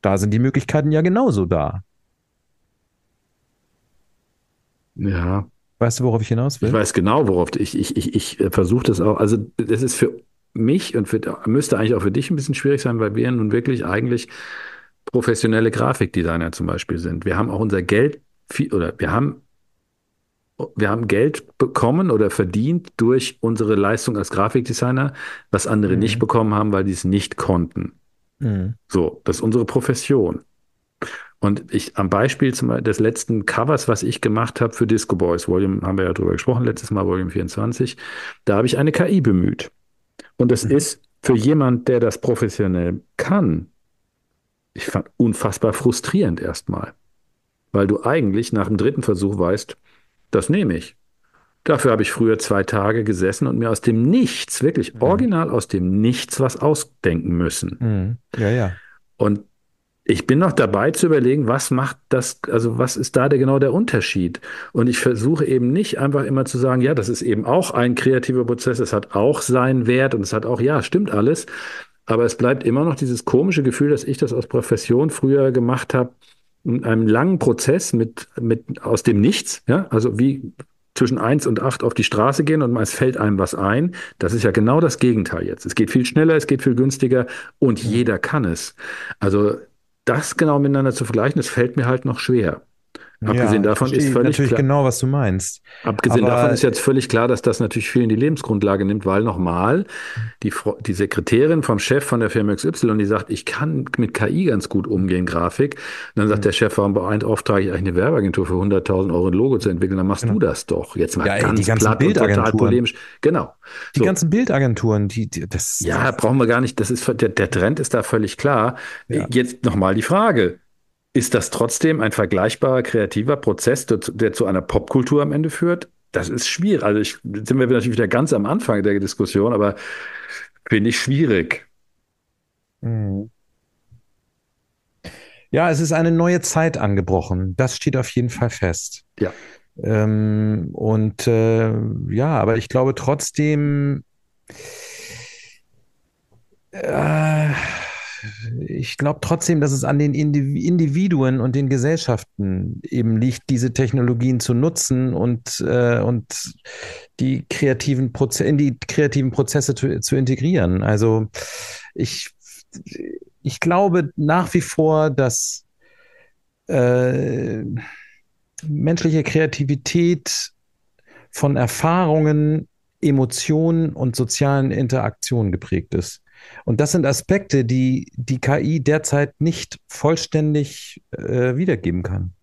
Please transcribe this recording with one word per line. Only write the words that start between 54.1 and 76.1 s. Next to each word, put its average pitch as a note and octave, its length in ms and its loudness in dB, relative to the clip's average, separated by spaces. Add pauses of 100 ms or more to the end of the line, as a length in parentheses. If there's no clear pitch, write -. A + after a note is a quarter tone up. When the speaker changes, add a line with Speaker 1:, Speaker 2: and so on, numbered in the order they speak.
Speaker 2:
wirklich C#3 320 0
Speaker 1:
Mhm. A2 60 -10
Speaker 2:
original F#3 500 2
aus A2 180 -2
dem F#2+ 320 0
Nichts A#2+ 380 0
was C3 180 0
ausdenken F2+ 800 0
müssen. - 440 -4
Speaker 1:
Mhm. A2 600 -4
Ja, G#2 100 2
ja. A2 220 0 (440)
Speaker 2:
Und G#2 240 0 (640)
ich F#2 220 0
bin C3+ 120 4
noch F3+ 140 4
dabei A2 400 2
zu F3 140 0
überlegen, C#3 400 2
was B2+ 240 0
macht C3 280 -2 (100)
das, B2+ 400 -2
also A#2 300 0
was B2+ 180 0
ist - 200 -6
da C3 120 2
der, C#3+ 100 4
genau C3+ 200 2
der C3+ 160 2
Unterschied? G2+ 680 -2 (320)
Und A#2+ 160 2
ich A#2+ 100 0
versuche C3+ 460 0
eben B2+ 280 2
nicht G3 260 -2
einfach C#3 260 0
immer C3 220 0
zu B2+ 120 -6
sagen, B2+ 220 2
ja, C3+ 140 2
das A2 140 -2
ist A#2 140 -4
eben A2 220 0
auch E3 280 0
ein A#2+ 240 2
kreativer B2+ 480 0
Prozess, A#2+ 340 -2
es A#2+ 140 -2
hat G#2 220 -4
auch B2 280 2
seinen B2+ 440 2
Wert B2+ 280 2
und G#2 80 -2
es F#2+ 100 -6
hat A2 140 -4
auch, A#2 140 -2
ja, C#3 220 2
stimmt G3+ 280 -2
alles. G#2+ 360 0 (600)
Aber A2+ 180 2
es A#2 120 0
bleibt C3 280 0
immer C3 200 2
noch D#3+ 120 0
dieses B2 280 -4
komische D3+ 380 2
Gefühl, C#3+ 280 2
dass C#3+ 120 2
ich C#3 140 -4
das A#2+ 160 -2
aus A#2+ 160 -4
Profession B2 640 0
früher C3+ 420 2
gemacht B2 420 0
habe, B2 200 0 (500)